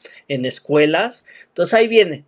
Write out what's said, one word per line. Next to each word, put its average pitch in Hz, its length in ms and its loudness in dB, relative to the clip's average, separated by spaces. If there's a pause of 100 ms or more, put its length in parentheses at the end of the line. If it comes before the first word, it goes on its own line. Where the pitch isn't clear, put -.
(280)
en 127 180 -4
escuelas. 151 800 -2 (260)
Entonces 170 260 -2
ahí 226 120 2
viene, 196 400 0